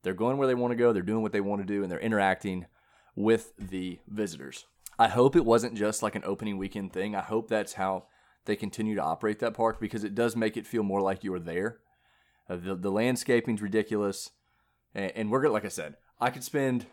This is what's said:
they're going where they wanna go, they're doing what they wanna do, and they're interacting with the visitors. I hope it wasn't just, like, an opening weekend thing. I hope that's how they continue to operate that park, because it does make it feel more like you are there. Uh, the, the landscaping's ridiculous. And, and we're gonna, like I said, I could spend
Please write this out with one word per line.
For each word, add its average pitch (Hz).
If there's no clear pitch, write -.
they're 92
going 120
where 135
they 127
wanna 123
go, 120
they're 101
doing 107
what 107
they 104
wanna 101
do, 101
and 92
they're 85
interacting 95
with 110
the 92
visitors. 82
I 113
hope 123
it 160
wasn't 117
just, 104
like, 107
an 107
opening 101
weekend 98
thing. 107
I 98
hope 110
that's 107
how 95
they 139
continue 110
to 87
operate 104
that 117
park, 113
because 107
it 101
does 117
make 110
it 107
feel 113
more 98
like 95
you 95
are 90
there. 90
Uh, 92
the, 92
the 95
landscaping's 117
ridiculous. 104
And, 98
and 107
we're 131
gonna, 135
like 104
I 98
said, 76
I 120
could 127
spend 135